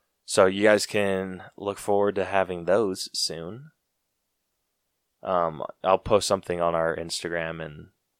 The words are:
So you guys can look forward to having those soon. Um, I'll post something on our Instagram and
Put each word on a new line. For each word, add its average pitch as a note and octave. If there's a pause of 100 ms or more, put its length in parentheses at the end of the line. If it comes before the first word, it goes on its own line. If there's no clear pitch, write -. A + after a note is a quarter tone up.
(260)
So G2+
you G2
guys G#2+
can F#2+ (160)
look G2+
forward G2+
to F#2+
having F#2
those F#2+ (100)
soon. F#2+ (1500)
Um, E2+ (200)
I'll F#2
post -
something F#2
on E2+
our E2
Instagram E2
and D#2 (320)